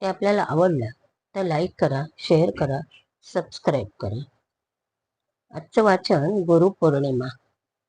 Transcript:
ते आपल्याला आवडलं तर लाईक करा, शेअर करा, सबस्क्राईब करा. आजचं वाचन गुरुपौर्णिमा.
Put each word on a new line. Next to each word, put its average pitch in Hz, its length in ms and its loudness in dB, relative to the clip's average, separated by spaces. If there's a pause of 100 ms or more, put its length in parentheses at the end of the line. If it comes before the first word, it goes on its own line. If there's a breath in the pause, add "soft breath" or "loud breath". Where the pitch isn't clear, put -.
ते 190 40 -6
आपल्याला 196 440 0
आवडलं 156 360 2 (500)
तर 196 80 -4
लाईक 170 360 -2
करा, 139 260 -2 (120)
शेअर 170 320 2 (100)
करा, 139 200 -2 (540 soft breath)
सबस्क्राईब 147 540 -4 (120)
करा. 107 200 -8 (1400)
आजचं 214 280 0
वाचन 185 400 2
गुरुपौर्णिमा. 165 1040 0 (600)